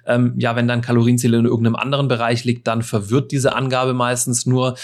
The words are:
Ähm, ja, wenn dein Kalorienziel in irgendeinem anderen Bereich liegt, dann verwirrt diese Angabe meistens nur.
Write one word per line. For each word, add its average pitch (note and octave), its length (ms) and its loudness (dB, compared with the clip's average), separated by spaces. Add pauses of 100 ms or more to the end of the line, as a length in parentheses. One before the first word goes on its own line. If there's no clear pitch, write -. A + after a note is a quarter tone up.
Ähm, B2 320 2
ja, A#2+ 180 0
wenn A#2+ 140 0
dein B2 100 0
Kalorienziel A#2+ 540 2
in A#2 100 4
irgendeinem A#2 320 2
anderen C#3 320 -2
Bereich A#2+ 380 -2
liegt, A#2+ 220 -2
dann A2+ 160 0
verwirrt A#2 500 -2
diese C3 200 0
Angabe C3 400 0
meistens B2 520 -2
nur. B2+ 380 0